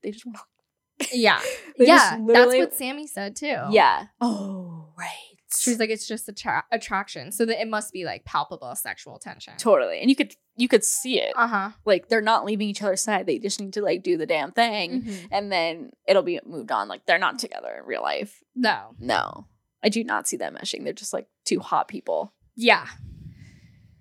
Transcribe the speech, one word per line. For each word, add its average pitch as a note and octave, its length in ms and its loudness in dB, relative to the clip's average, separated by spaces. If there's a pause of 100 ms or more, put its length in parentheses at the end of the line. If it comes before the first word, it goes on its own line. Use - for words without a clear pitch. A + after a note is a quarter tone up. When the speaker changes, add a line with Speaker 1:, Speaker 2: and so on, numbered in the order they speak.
Speaker 1:
they G3+ 100 -10
just G#3+ 140 -16
wanna A3 140 -16 (340)
<laughs> - 400 -10
Speaker 2:
Yeah. G#3+ 260 6 (380)
Speaker 1:
they B3+ 80 10
just D#4 200 10
Speaker 2:
Yeah, F#3+ 60 4
that's A3+ 100 -6
Speaker 1:
literally A#3+ 380 8
Speaker 2:
what - 140 0
Sammy C#4+ 340 -8
said, G3+ 280 -8
too. C#4+ 220 -4 (140)
Speaker 1:
Yeah. D3 340 6 (160)
Oh, F#3+ 760 -6
right. - 140 -10 (440)
Speaker 2:
She - 140 0
was A#3 80 0
like, A3 140 -2
"It's G#3+ 160 -6
just A3 200 -8
attra-, G3 440 -4
attraction." G3 600 -4
So A#3 140 0
that A3+ 160 -2
it A3+ 60 -4
must G#3+ 260 -6
be, F#3 120 -8
like, G#2+ 200 -8
palpable D3 500 -6
sexual - 440 -12
tension. - 400 -18
Speaker 1:
Totally. B2 420 4
And B3 80 2
you C4+ 60 6
could, - 180 -2 (240)
you A#3+ 100 0
could A3 160 6
see - 380 -2
it. - 140 -2
Speaker 2:
Uh-huh. A3 340 0 (160)
Speaker 1:
Like, G3 240 2
they're A3+ 120 2
not A3 220 2
leaving G#3 240 -4
each G3+ 140 -6
other's G3 200 -2
side. G3 260 -2
They C#3 100 0
just - 240 -6
need G3 120 -12
to, G#3 100 -6
like, F#3 180 -2
do E3+ 160 -2
the D#3+ 80 -4
damn D#3 260 -2
thing. A3+ 520 -2
Speaker 2:
Mm-hmm. G3 280 -10
Speaker 1:
And G3+ 200 -4
then E3 400 -2 (160)
it'll F#3+ 160 6
be F3 200 -4
moved C#3 280 -10
on. G#2 160 -2
Like, - 180 -14
they're F3 140 4
not D#3+ 180 -2
together - 420 -10
in - 60 -18
real - 160 -6
life. D2 400 -6 (140)
Speaker 2:
No. E3 440 4
Speaker 1:
No. G#2+ 460 -2 (380)
I G#3+ 60 4
do A3 140 0
not A#3 240 -2
see - 100 -4
them E2+ 220 -8
meshing. - 240 -8
They're - 100 -8
just, - 200 -12
like, - 140 -6 (180)
two F3+ 140 0
hot - 280 -2
people. - 460 -6 (220)
Speaker 2:
Yeah. G#3+ 320 2 (1120)